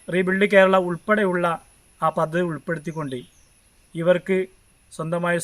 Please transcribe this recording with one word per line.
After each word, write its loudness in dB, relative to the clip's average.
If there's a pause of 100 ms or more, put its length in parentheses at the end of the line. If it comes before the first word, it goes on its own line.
(140)
റീബിൽഡ് 0
കേരള 6 (120)
ഉൾപ്പെടെയുള്ള 0 (540)
ആ 2
പദ്ധതി -2
ഉൾപ്പെടുത്തിക്കൊണ്ട് -8 (760)
ഇവർക്ക് 0 (580)
സ്വന്തമായ -2